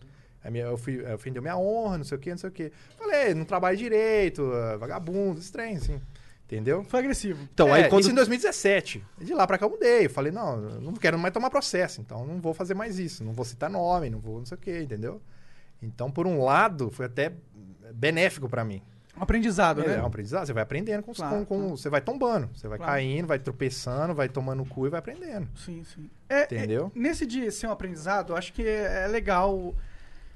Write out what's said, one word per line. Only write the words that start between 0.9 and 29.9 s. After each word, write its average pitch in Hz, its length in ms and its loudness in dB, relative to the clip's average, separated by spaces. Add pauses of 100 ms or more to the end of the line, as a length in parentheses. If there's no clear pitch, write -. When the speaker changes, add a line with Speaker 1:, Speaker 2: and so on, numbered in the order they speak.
Speaker 1:
é, 117 100 -6
ofendeu 123 280 -8
minha 165 160 -4
honra, 202 400 0
não 143 60 -6
sei 139 120 -6
o 135 40 -6
quê, 175 100 -8
não 175 80 -6
sei 185 100 -8
o 185 40 -14
quê. 156 200 -8 (240)
Falei, 294 380 2
"Não 160 100 -2
trabalha 185 320 2
direito, 214 760 2
é, 113 240 0
vagabundo, 175 640 -2
esse - 120 -14
trem", 226 240 -6
assim. - 240 -2 (460)
Entendeu? 127 380 0
Speaker 2:
Foi 247 160 0
agressivo. 214 420 -2 (100)
Speaker 3:
Então, 156 240 8
Speaker 1:
É, 165 60 10
Speaker 3:
aí 151 80 8
quando 196 140 10
Speaker 1:
isso 240 80 6
em - 20 4
dois 254 140 8
mil 240 80 2
e 254 40 0
dezessete. 196 640 2 (160)
De 196 140 -4
lá 196 120 6
pra 185 120 4
cá 202 80 2
eu - 40 4
mudei. 240 360 6
Eu - 40 2
falei, 147 220 -2
"Não, 185 300 -4
eu 110 180 -8
não 147 140 -6
quero 165 240 2
mais 175 160 0
tomar 247 160 0
processo, - 500 0
então 117 240 -8
não 165 160 -6
vou 160 140 -2
fazer 180 180 -4
mais 202 260 -4
isso. 170 240 -6
Não 110 120 -6
vou 123 100 -4
citar 120 240 -6
nome, 175 400 0
não 113 120 -4
vou 110 180 -8
não 120 80 -12
sei 170 100 -12
o - 40 -12
quê", 170 220 -6
entendeu? 127 380 -6 (600)
Então, 113 280 -6
por 170 160 0
um 165 160 2
lado, 143 480 4
foi - 160 -8
até 139 260 -2 (600)
benéfico 151 560 2
pra 117 160 -2
mim. 101 160 -6 (380)
Speaker 2:
Um - 40 -4
aprendizado, 190 600 4
Speaker 1:
É, 160 60 4
Speaker 2:
né? - 80 2
Speaker 1:
é - 60 2
um 123 40 0
aprendizado. 117 400 -4
Você 143 60 -4
vai 110 100 0
aprendendo 208 400 -2
com 208 80 -12
os, 240 60 -12
Speaker 2:
Claro, 190 220 -2
Speaker 1:
com, 208 80 -2
com, 196 140 -2
Speaker 2:
claro. 190 160 -2
Speaker 1:
você 151 120 -6
vai 143 140 2
tombando. 233 520 0
Você - 140 -12
vai 107 80 -6
Speaker 2:
Claro. 160 160 -2
Speaker 1:
caindo, 143 340 0
vai 151 120 2
tropeçando, 135 760 -2
vai 139 140 0
tomando 131 380 -4
cu 131 200 -4
e - 40 0
vai 170 80 -4
aprendendo. 262 580 -8
Speaker 2:
Sim, 165 280 -12
sim. - 260 -16 (180)
É, 277 160 4
Speaker 1:
Entendeu? 120 500 -2
Speaker 2:
é, 247 40 -10
nesse 302 260 0
de 240 260 -2
ser - 160 -6
um 226 60 0
aprendizado, 180 640 -2
eu - 20 0
acho 185 160 -6
que 233 100 -4
é, 202 420 0
é - 20 0
legal, 190 680 2 (600)